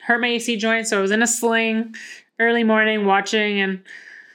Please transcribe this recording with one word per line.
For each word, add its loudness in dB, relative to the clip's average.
hurt 0
my 0
A -2
C -4
joint, -2
so 0
I 2
was 0
in 2
a 2
sling 0
early 2
morning 2
watching, 2
and -2